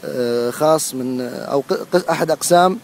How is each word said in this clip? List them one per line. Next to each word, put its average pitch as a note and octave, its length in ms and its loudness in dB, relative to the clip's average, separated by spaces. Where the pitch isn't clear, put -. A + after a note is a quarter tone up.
آه، A#2+ 440 -2
خاص D3+ 460 0
من، B2+ 260 -4
آه، A#2+ 240 -8
أو C#3 160 0
ق-، - 360 -2
ق-، F3 120 0
أحد D#3+ 220 0
أقسام F3+ 520 4